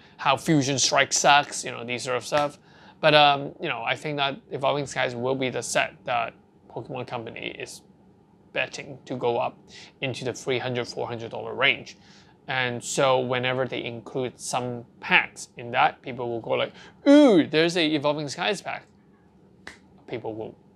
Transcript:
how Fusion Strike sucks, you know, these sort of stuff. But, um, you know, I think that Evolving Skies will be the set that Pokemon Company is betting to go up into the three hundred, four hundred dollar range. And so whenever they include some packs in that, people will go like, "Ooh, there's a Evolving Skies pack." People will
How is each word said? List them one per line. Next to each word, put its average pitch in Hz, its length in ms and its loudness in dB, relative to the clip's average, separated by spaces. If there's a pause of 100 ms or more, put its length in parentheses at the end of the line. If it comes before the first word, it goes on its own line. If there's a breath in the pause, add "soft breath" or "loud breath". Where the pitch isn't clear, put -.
(180 loud breath)
how 139 180 2
Fusion 139 420 2
Strike 139 340 2
sucks, 143 520 4
you 131 60 -8
know, 120 140 -10
these 120 180 -6
sort 127 140 -2
of 113 80 -4
stuff. 147 340 -2 (420 loud breath)
But, 151 140 6
um, 143 460 6
you 170 80 -4
know, 120 140 -4
I 123 140 -2
think 147 220 -6
that 139 200 -2 (120)
Evolving 135 360 0
Skies 131 280 -4
will 123 200 -2
be 131 160 -2
the 123 120 -6
set - 420 -2
that 117 300 -2 (360)
Pokemon 123 360 -10
Company 117 420 -10 (100)
is - 240 -14 (720)
betting 135 520 -8
to - 120 -8
go 120 220 0
up 123 200 -4 (420 loud breath)
into 131 240 -6
the 123 80 -4
three 131 260 -4
hundred, 123 280 -4
four 120 200 -8
hundred 117 240 -10
dollar 113 240 -10
range. 123 420 0 (520 loud breath)
And 123 340 -4
so 131 380 2
whenever 127 460 -2
they 120 180 -6
include 120 540 -8
some 123 460 -6 (160)
packs - 560 0
in 120 160 -12
that, 131 280 2
people 123 300 -8
will 117 100 -4
go 135 120 -4
like, 123 200 -2 (360 loud breath)
"Ooh, 262 380 8
there's 160 300 2
a 165 100 2
Evolving 147 420 0
Skies 190 340 -4
pack." - 220 -10 (1200)
People 113 280 -8
will 110 220 -10 (200)